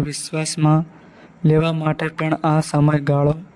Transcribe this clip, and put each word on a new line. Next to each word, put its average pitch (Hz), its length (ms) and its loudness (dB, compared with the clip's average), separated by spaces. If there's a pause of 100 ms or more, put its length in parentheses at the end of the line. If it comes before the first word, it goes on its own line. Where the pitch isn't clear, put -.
વિશ્વાસમાં 156 800 0 (580)
લેવા 160 320 2
માટે 160 360 -4
પણ 156 320 -4
આ 156 200 2
સમયગાળો 147 760 2 (220)